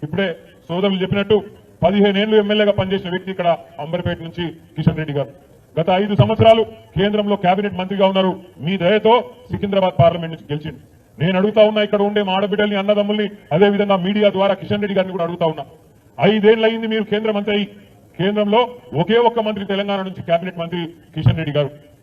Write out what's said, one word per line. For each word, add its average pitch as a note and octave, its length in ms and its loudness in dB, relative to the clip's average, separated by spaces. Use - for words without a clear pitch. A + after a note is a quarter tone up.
ఇప్పుడే F#3+ 220 -4
సోదరులు F#3+ 340 -2
చెప్పినట్టు G3+ 340 0
పదిహేను G3 400 4
ఏళ్ళు A3 180 0
ఎమ్మెల్యేగా G#3 380 2
పనిచేసిన F#3+ 340 -4
వ్యక్తి F#3 220 -8
ఇక్కడ F3 140 0
అంబర్పేట F3 440 -6
నుంచి E3+ 180 -8
కిషన్ D#3 260 0
రెడ్డి D3 160 -6
గారు. C3+ 140 -4
గత D#3+ 120 -2
ఐదు G#3 200 -2
సంవత్సరాలు A3 420 6
కేంద్రంలో G3+ 460 0
క్యాబినెట్ F#3+ 380 0
మంత్రిగా F#3+ 300 0
ఉన్నారు. F#3+ 200 2
మీ F3+ 160 -2
దయతో G#3+ 320 4
సికింద్రాబాద్ G3 500 -2
పార్లమెంట్ E3 320 2
నుంచి - 180 -18
గెలిచిండు. D3+ 300 -8
నేను F3+ 180 0
అడుగుతా G#3 300 2
ఉన్నా, G#3+ 180 0
ఇక్కడ G#3 200 0
ఉండే G#3 200 0
మా F#3 100 -2
ఆడబిడ్డల్ని, G#3 440 0
అన్నదమ్ముల్ని, G#3 460 0
అదేవిధంగా G3+ 500 4
మీడియా G#3 300 2
ద్వారా F#3+ 260 2
కిషన్ G#3 220 -4
రెడ్డి G3+ 140 -4
గారిని F#3 180 -2
కూడా F3 120 -4
అడుగుతా F3 260 -4
ఉన్నా, D3 100 -10
ఐదేళ్ళు G#3+ 500 4
అయింది A3+ 260 -2
మీరు A3 180 -2
కేంద్ర G#3+ 260 -2
మంత్రి G#3 180 -4
అయ్యి, G#3 120 -2
కేంద్రంలో G#3 420 2
ఒకే G#3 160 2
ఒక్క A3+ 180 -4
మంత్రి G3+ 260 -6
తెలంగాణ G3 340 -2
నుంచి F#3 220 -12
క్యాబినెట్ F3 320 -2
మంత్రి E3+ 200 -6
కిషన్ D3+ 260 0
రెడ్డి D3 160 -6
గారు. C#3+ 120 0